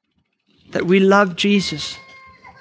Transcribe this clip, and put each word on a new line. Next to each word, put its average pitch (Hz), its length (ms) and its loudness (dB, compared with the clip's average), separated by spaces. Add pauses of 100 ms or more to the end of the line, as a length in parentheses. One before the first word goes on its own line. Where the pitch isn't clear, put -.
(720)
that - 140 -4
we 180 140 2
love 190 380 2
Jesus, 196 600 -2 (640)